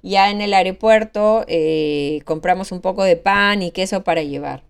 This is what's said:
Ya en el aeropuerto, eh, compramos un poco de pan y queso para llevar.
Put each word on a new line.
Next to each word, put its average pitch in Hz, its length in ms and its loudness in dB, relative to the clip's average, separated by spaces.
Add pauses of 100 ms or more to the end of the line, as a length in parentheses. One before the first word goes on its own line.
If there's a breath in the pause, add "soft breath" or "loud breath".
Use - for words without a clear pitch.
Ya 196 280 2
en 208 100 -4
el 202 140 -2
aeropuerto, 214 920 2
eh, 151 760 -2
compramos 180 480 -2
un 180 80 -8
poco 190 240 -2
de 180 120 4
pan 202 460 0
y 175 80 -4
queso 190 340 -4
para 165 180 -2
llevar. 143 480 -8